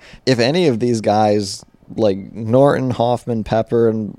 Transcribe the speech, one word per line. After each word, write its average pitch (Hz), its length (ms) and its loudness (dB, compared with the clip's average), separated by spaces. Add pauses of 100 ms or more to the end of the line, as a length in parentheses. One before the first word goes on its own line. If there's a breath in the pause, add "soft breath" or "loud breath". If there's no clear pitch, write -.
(100)
<laughs> - 160 -16
If 123 120 2
any 156 300 0
of 117 120 0
these 120 200 0
guys, 104 640 0 (320)
like 104 220 0 (140)
Norton, 127 580 2
Hoffman, 117 540 -2
Pepper, 117 440 0
and 110 300 -4